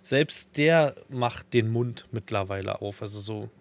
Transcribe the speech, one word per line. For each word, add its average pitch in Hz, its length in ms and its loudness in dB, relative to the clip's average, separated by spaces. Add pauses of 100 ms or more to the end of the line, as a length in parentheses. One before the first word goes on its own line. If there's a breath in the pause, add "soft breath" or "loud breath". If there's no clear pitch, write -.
Selbst - 560 -2
der 151 380 6 (120)
macht 123 460 -4
den 113 160 4
Mund 117 420 -2
mittlerweile 98 720 -4
auf, 104 220 -8
also 104 160 -10
so, 107 300 -8 (120)